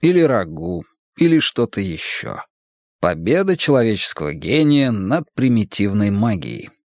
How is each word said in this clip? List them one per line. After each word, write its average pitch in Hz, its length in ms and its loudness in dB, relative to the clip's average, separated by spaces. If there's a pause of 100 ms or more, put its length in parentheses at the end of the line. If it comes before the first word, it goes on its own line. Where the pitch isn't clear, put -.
или 175 200 4
рагу, 87 640 0 (320)
или 160 240 4
что-то - 400 -2
еще. - 600 -8 (580)
Победа 117 560 0
человеческого 113 760 0
гения 143 580 2
над 101 340 -2 (100)
примитивной 104 760 0
магией. 101 600 -4 (160)